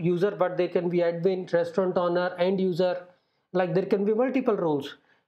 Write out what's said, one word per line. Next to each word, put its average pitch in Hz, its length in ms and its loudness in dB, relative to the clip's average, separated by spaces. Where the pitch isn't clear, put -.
user, 175 320 2
but 180 240 -2
there 175 100 2
can 175 220 0
be 175 100 0
admin, 170 540 0
restaurant 175 440 0
owner, 175 400 0
end 185 240 0
user, 180 460 0
like 180 220 0
there 185 120 0
can 196 180 0
be 214 80 2
multiple 247 440 0
roles. 151 400 -2